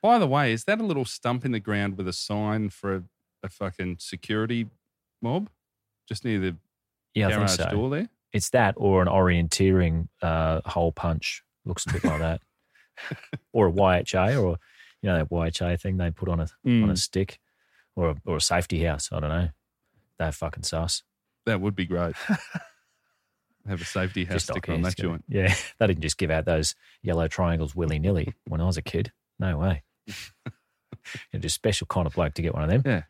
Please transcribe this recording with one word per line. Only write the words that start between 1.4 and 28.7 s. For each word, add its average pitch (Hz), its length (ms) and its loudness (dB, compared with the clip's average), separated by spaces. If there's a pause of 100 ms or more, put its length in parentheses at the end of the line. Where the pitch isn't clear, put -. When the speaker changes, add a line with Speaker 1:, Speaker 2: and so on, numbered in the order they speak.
Speaker 1:
in 127 60 -2
the 110 80 -2
ground 101 360 -2
with 95 100 -4
a 92 60 -4
sign 107 560 -2
for 98 280 -4
a, 92 60 -6 (400)
a 95 60 -10
fucking 90 500 -6
security 110 680 -2 (560)
mob 160 260 -2 (580)
just - 180 -10
near 113 140 0
the 92 180 -2 (580)
Speaker 2:
Yeah, 104 140 2
I - 20 4
think 104 100 2
Speaker 1:
garage 95 160 2
Speaker 2:
so. 87 140 -2
Speaker 1:
door 107 200 0
there? 170 180 -2 (260)
Speaker 2:
It's - 160 -2
that 113 260 4
or 95 240 4
an 90 80 4
orienteering, 87 1000 4 (120)
uh, 80 460 0
hole 85 260 0
punch. - 500 -4 (220)
Looks - 220 -6
a - 80 -4
bit 87 100 -4
like 78 160 2
that. 82 260 -2
<laughs> - 40 -20 (1000)
Or 107 140 6
a 87 40 6
Y 92 280 4
H - 160 -4
A, 110 220 2
or, 90 220 2 (440)
you 104 80 0
know, 87 60 4
that 78 140 0
Y 85 180 0
H - 140 -4
A 87 140 0
thing 95 220 -2
they 87 120 0
put 87 200 -6
on 85 100 0
a, 80 60 -2 (200)
Speaker 1:
Mm. 120 180 6
Speaker 2:
on 104 60 4
a 95 60 2
stick, - 420 -2 (560)
or 87 160 0
a, 73 140 -2
or 82 120 -2
a 76 40 -2
safety 87 440 0
house. 76 280 -2
I - 80 -4
don't 76 80 -2
know. 82 200 0 (720)
They're 80 140 -2
fucking 78 300 -8
sus. 85 400 -4 (420)
Speaker 1:
That 110 160 0
would 98 160 -2
be 92 80 0
great. 85 320 -2
Speaker 2:
<laughs> - 1500 -10
Speaker 1:
Have 90 140 -4
a - 20 -8
safety 92 400 -2
house 87 120 -4
Speaker 2:
Just 85 120 -2
not - 80 -4
Speaker 1:
sticker 82 160 -6
on 80 100 0
that 87 60 0
Speaker 2:
here, - 0 -
it's 98 140 -4
gonna 87 160 -2
Speaker 1:
joint. - 100 -14
Speaker 2:
Yeah, 92 260 2 (120)
<laughs> - 120 -18
they 113 100 4
didn't 82 140 0
just 78 140 -4
give 82 140 -2
out 80 160 0
those 78 280 2 (280)
yellow 82 260 0
triangles 82 480 0
willy-nilly 80 560 0 (140)
when 80 160 -2
I - 40 0
was 87 120 0